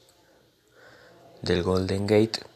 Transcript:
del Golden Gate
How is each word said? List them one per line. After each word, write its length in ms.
del 200
Golden 440
Gate 340